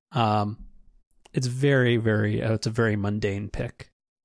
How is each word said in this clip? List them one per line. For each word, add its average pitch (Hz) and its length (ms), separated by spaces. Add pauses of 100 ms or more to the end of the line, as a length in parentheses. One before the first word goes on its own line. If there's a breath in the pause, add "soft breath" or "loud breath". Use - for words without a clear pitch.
(120)
Um, 107 560 (640)
it's 127 160
very, 127 480
very, 107 440
uh, 110 120
it's 110 160
a - 20
very 110 240
mundane 104 560
pick, - 400 (340)